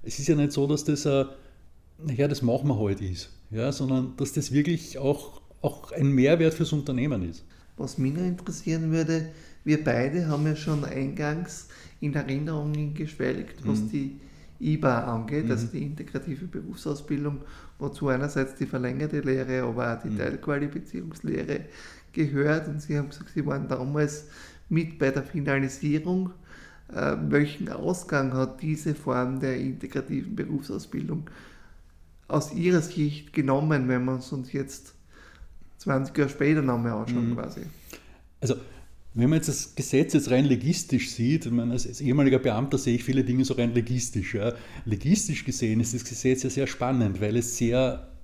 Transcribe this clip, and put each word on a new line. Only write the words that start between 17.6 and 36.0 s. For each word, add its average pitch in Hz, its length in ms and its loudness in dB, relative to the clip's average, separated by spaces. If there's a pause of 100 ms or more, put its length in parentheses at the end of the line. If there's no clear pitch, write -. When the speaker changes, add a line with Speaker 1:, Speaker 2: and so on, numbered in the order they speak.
Speaker 2:
wozu 143 300 -4
einerseits 135 480 0
die 135 100 -2
verlängerte 135 540 -2
Lehre, 131 420 0
aber 120 340 -2
auch 117 60 -12
die 113 60 -6
Speaker 1:
Mhm. 107 100 -2
Speaker 2:
Teilqualifizierungslehre 151 1400 -4 (520)
gehört. 147 560 2
Und 151 120 -6
Sie 147 160 -2
haben 143 140 -2
gesagt, - 240 -16
Sie 147 100 -2
waren 139 240 -2
damals 139 600 -2 (420)
mit 165 280 0
bei 135 120 4
der 135 140 -2
Finalisierung. 147 1080 0 (600)
Äh, - 260 0 (120)
welchen 147 400 2
Ausgang 143 640 0
hat 131 300 -2
diese 156 320 -2
Form 131 460 0
der 131 180 -2
integrativen 135 760 -4
Berufsausbildung - 960 -6 (1000)
aus 143 260 0
Ihrer 175 260 6
Sicht 151 540 -2
genommen, 139 540 4
wenn 127 180 2
wir 131 80 0
uns 127 180 -6
uns 127 200 -6
jetzt - 420 -8 (840)
zwanzig 135 400 0